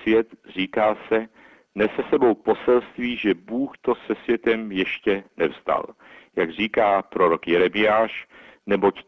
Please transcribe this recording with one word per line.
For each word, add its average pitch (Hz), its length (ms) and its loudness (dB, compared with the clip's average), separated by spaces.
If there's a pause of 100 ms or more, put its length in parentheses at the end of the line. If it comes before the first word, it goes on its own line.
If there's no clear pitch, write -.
svět, 110 260 2 (200)
říká 107 500 -2 (100)
se, 110 200 -2 (480)
nese 107 340 -2
sebou 127 260 4
poselství, 123 800 0
že 101 160 0
Bůh 113 380 -6 (100)
to 123 140 -2
se - 280 -6
světem 113 480 -2
ještě 98 520 -2 (140)
nevzdal. 80 480 -4 (500)
Jak 87 160 -2
říká 101 500 0
prorok 87 460 0
Jeremiáš, 104 800 0 (380)
"Neboť 98 420 0